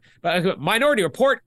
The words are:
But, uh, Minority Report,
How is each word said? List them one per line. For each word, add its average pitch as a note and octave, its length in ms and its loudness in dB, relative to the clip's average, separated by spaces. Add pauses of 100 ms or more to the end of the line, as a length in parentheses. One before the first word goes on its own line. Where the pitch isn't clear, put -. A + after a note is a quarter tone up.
(220)
But, E3+ 240 -2
uh, F#3+ 120 0
Minority A3 440 0
Report, B3+ 440 0